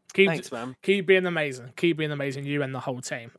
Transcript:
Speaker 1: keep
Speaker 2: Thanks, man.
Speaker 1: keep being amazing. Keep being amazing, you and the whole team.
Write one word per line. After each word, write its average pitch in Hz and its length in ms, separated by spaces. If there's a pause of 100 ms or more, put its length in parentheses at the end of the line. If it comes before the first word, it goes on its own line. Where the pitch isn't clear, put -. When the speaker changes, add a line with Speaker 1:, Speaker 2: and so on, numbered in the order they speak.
(120)
Speaker 1:
keep 196 160
Speaker 2:
Thanks, - 240
man. 127 280
Speaker 1:
keep 196 280
being 185 180
amazing. 143 500
Keep 170 200
being 151 160
amazing, 139 320
you 143 180
and 131 100
the 131 60
whole 127 220
team. 120 380